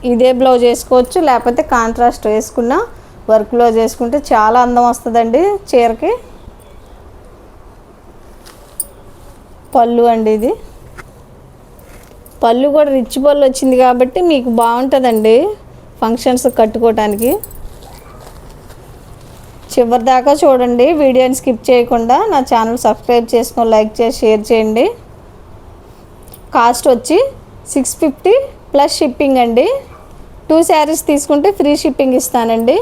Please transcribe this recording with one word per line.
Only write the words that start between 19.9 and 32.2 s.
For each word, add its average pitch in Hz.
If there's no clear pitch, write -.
దాకా 254
చూడండి, 247
వీడియోని 262
స్కిప్ 240
చేయకుండా. 240
నా 277
ఛానల్ 226
సబ్స్క్రైబ్ 233
చేసుకొని, 233
లైక్ 214
చేసి, 233
షేర్ 220
చేయండి. 220
కాస్ట్ 247
వచ్చి 240
సిక్స్ 269
ఫిఫ్టీ 330
ప్లస్ 294
షిప్పింగ్ 269
అండి. 233
టూ 320
శారీస్ 311
తీసుకుంటే 294
ఫ్రీ 294
షిప్పింగ్ 262